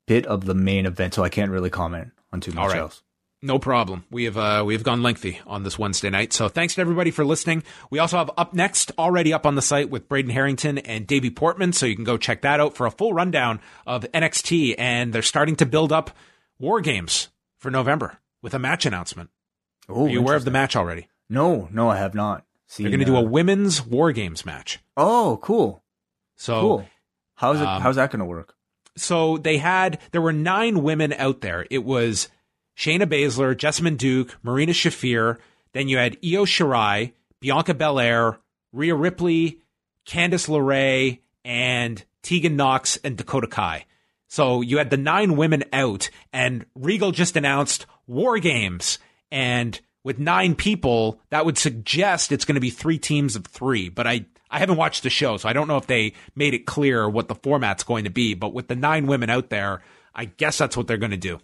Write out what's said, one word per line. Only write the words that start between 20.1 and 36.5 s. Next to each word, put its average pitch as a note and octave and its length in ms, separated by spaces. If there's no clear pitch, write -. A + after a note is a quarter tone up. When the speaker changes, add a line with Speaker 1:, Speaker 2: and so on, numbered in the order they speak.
Speaker 2:
aware C3+ 160
of C3 80
the C3 60
Speaker 1:
interesting. - 20
Speaker 2:
match C3+ 240
already? E2+ 320
Speaker 1:
No, C3 440
no, A2+ 160
I G#2 80
have F#2+ 180
not G#2 300
seen, - 160
Speaker 2:
They're G2+ 80
gonna C3+ 120
do B2+ 120
a - 20
Speaker 1:
uh, A#2+ 100
Speaker 2:
women's F3 560
War C3+ 280
Games F#2+ 340
match. D2 320
Speaker 1:
Oh, F3+ 460
cool. F#3+ 400
Speaker 2:
So, A2+ 240
Speaker 1:
Cool. C#3 280
How's C#3+ 260
it, D3 60
Speaker 2:
um, F#2+ 160
Speaker 1:
how's C3 140
that C3+ 160
gonna A2 120
work? F2 300
Speaker 2:
So D#3+ 400
they D#3 220
had, F#3 400
there E3+ 80
were E3 120
nine F3+ 520
women D3+ 280
out C3+ 280
there. F2 280
It C3 140
was A#2 460
Shayna F3 280
Baszler, C3+ 500
Jessamyn D#3 400
Duke, C3 480
Marina C3+ 260
Shafir. A#2 680
Then C#3 160
you C3 100
had A#2+ 260
Io F#3 200
Shirai, A#2+ 720